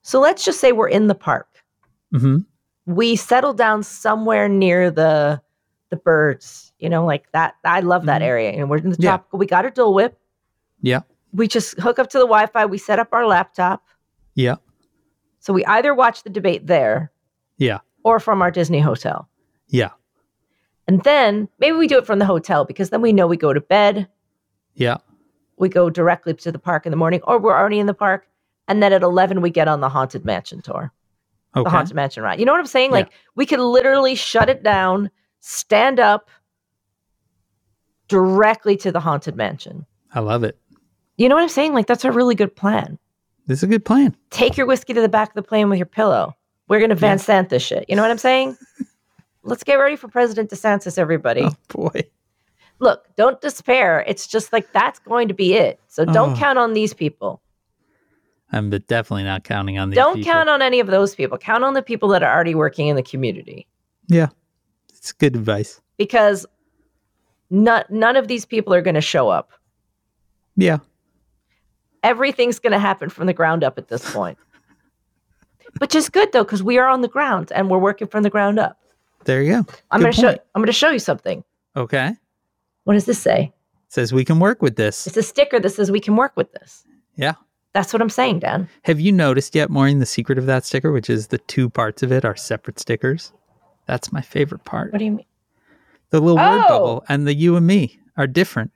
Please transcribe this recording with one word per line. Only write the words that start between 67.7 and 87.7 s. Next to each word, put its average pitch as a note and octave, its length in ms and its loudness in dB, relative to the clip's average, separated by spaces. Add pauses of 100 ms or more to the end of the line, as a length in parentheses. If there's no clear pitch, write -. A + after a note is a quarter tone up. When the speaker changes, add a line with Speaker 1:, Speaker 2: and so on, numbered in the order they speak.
Speaker 1:
none A3 260 0
of B3+ 120 2
these A#3 180 -6
people G#3+ 280 -2
are F3+ 80 4
gonna E3 200 0
show C#3 280 0
up. E2+ 220 -2 (1040)
Speaker 2:
Yeah. F3 220 2 (1300)
Speaker 1:
Everything's B3 560 0
gonna G#3 200 0
happen F#3+ 300 -2
from - 180 -8
the F3+ 60 0
ground E3 300 0
up C3 140 -2
at - 100 -16
this - 260 -10
point. F2+ 240 -6 (720)
Speaker 2:
<laughs> - 720 -20
Speaker 1:
Which C#4 160 -4
is D#4 140 0
good, G#4 220 2
though, A3+ 140 2
'cause G#3 180 -4
we A#3+ 140 2
are B3+ 100 4
on C4 140 2
the A#3+ 60 -2
ground A#3+ 460 -4
and G3 160 -2
we're F#3 100 2
working G3 280 -2
from G#3+ 160 -2
the G#3 60 2
ground G#3 300 0
up. - 180 -2 (480)
Speaker 2:
There C3+ 160 0
you D3 100 2
go. A3+ 60 2 (340)
Speaker 1:
I'm - 80 2
Speaker 2:
Good A#3 60 4
Speaker 1:
gonna A#3 80 2
show, B3 160 4
Speaker 2:
point. - 120 -2 (140)
Speaker 1:
I'm G#3 60 0
gonna A3 100 0
show D4 180 2
you C#4+ 100 0
something. - 440 -6 (320)
Speaker 2:
Okay. C3+ 380 -2 (720)
Speaker 1:
What G3+ 80 2
does G#3 120 4
this A#3+ 140 -2
say? A#2 320 0 (360)
Speaker 2:
It - 60 -20
says A#2+ 200 -2
we C3 100 2
can D#3+ 160 2
work G3+ 220 2
with B2+ 160 0
this. - 280 -2
Speaker 1:
It's D#3+ 120 -6
a A3 60 0
sticker C#4 360 0
that G3+ 120 0
says G3+ 200 -2
we G3+ 80 0
can G3+ 160 0
work B3+ 220 0
with - 160 -6
this. - 320 -20 (320)
Speaker 2:
Yeah. D3 160 -2 (400)